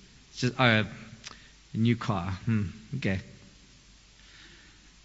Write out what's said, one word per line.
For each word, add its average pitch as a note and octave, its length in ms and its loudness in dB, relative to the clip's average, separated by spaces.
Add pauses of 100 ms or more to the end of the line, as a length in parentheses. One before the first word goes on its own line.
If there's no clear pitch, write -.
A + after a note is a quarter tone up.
(320)
It's - 100 -12
just, B2 160 0
"Oh, A2+ 260 6
a - 20 -6 (840)
new A#2 240 4
car. F#2 360 -2 (120)
Hmm, A2 200 0 (320)
okay." F#2+ 240 -2 (1800)